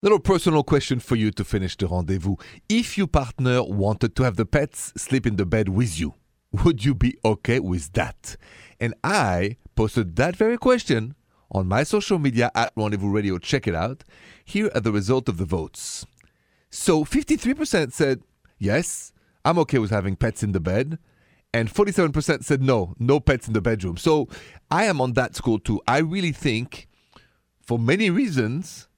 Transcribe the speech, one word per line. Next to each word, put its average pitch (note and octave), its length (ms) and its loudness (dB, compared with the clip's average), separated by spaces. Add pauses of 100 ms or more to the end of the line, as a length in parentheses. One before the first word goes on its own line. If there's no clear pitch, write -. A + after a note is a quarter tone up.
Little G3+ 160 6
personal E3 440 2
question C3 380 0
for - 160 -2
you G#2+ 160 2
to G2+ 120 -4
finish F#2 320 -4
the F#2+ 100 -4
rendezvous. F2+ 500 -2 (320)
If A3+ 300 -2
your G3 80 2
partner B2+ 560 0
wanted G2+ 540 -2
to C3 80 2
have A2+ 120 0
the A2 100 0
pets - 500 -2
sleep B2+ 300 -2
in G#2+ 100 -2
the F#2+ 100 0
bed G2+ 220 0
with F#2+ 300 -2
you, D#2 160 -6 (380)
would G#2 320 2
you C#3 100 2
be B2 300 0
okay A2+ 360 0
with F2+ 320 -6
that? - 440 -6 (440)
And A2+ 140 -4 (100)
I G#2 520 0 (180)
posted G#2+ 420 0
that D#3+ 200 0
very A#3 220 2
question C#3 560 0 (360)
on F#2+ 160 0
my G2+ 160 2
social G3+ 360 0
media A#2+ 360 2
at A#2 220 0
Rendezvous G#2 340 -2
Radio. G2+ 280 0
Check - 280 -2
it F#2 80 0
out. G2+ 300 -4 (400)
Here G#3 300 -2
are B2 60 2
the A2 120 -2
result G#2 360 0
of F#2 100 -4
the F#2+ 80 -2
votes. - 600 -6 (640)
So D#3+ 340 2
fifty-three C4+ 500 0
percent F3+ 400 -2
said, C3+ 280 0 (360)
"Yes, - 540 -2 (320)
I'm E3 160 2
okay D3 180 2
with G#2+ 120 0
having G2 260 -2
pets - 260 -2
in G#2 100 0
the F#2 80 0
bed." A#2 380 -2 (560)
And A#2 160 0
forty-seven F#3+ 420 2
percent C#3+ 320 0
said, C#3 180 2
"No, A2 360 2
no C3+ 220 2
pets B2+ 260 0
in A2 80 -4
the G#2+ 80 2
bedroom." F#2+ 340 -2
So D3+ 320 2 (420)
I F3+ 140 2
am F3+ 160 0
on B2+ 140 0
that A#2+ 200 0
school A2+ 240 0
too. G2+ 300 -2
I B2 100 2
really E3 340 -2
think, - 560 -4 (720)
for A#2+ 160 -2
many F3 320 2
reasons E3 880 -2